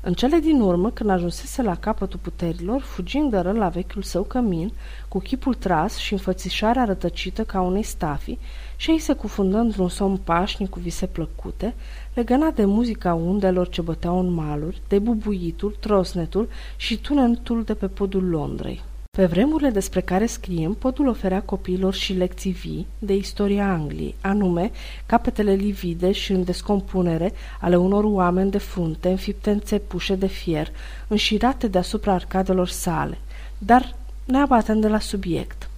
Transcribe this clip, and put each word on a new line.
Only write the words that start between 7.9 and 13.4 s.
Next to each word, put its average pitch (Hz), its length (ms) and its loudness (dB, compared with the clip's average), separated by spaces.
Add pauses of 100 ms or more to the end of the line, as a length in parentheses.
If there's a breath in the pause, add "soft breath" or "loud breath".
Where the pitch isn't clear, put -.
și - 160 0
ei 320 80 6
se 311 140 0
cufundă 202 440 0
într-un 202 320 2
somn 196 280 0
pașnic 185 520 0
cu 180 100 -8
vise 175 260 -4
plăcute, 180 680 -6 (400 loud breath)
legănat 254 420 2
de 214 100 4
muzica 208 480 2
undelor 180 560 2